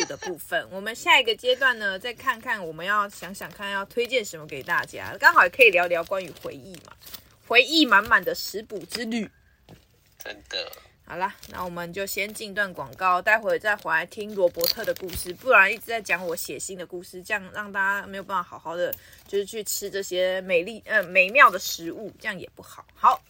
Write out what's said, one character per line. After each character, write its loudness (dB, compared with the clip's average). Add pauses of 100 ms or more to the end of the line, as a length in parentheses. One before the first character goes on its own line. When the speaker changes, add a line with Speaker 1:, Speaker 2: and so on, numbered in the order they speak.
Speaker 1:
的 -10
部 -8
分。 -4
<laughs> -20
我 -10
们 -8
下 4
一 2
个 0
阶 0
段 2
呢， -2
再 -8
看 -4
看， -6
我 -8
们 -10
要 0
想 -14
想 -12
看 -10
要 -4
推 -4
荐 -2
什 -12
么 -14
给 -10
大 -2
家， -12
刚 6
好 8
也 4
可 4
以 8
聊 4
聊 0
关 -4
于 -12 (120)
回 -10
忆 -16 (100)
嘛， -20 (540)
回 6
忆 4
满 6
满 4
的 -2
食 -8
补 -10
之 -6
旅。 -4 (960)
Speaker 2:
真 -14
的。 -6 (360)
Speaker 1:
好 -10
啦， -4 (140)
那 -8
我 -6
们 -8
就 -6
先 -6
进 -12
段 -4
广 -10
告， 2
待 4
会 0
再 0
回 -6
来 2
听 -12
罗 4
伯 0
特 0
的 -2
故 -12
事， -8
不 -2
然 8
一 -4
直 -16
在 -4
讲 -2
我 -4
血 -10
腥 -10
的 -10
故 -12
事， -16
这 -8
样 -4
让 -10
大 0
家 -12
没 -10
有 -10
办 -8
法 -2
好 -12
好 -10
的 -2 (360)
就 -4
是 0
去 -10
吃 -6
这 -6
些 -2
美 2
丽， -10
呃， 2
美 4
妙 10
的 4
食 -8
物， -10
这 -10
样 -8
也 -14
不 -20
好。 -20 (120)
好， 4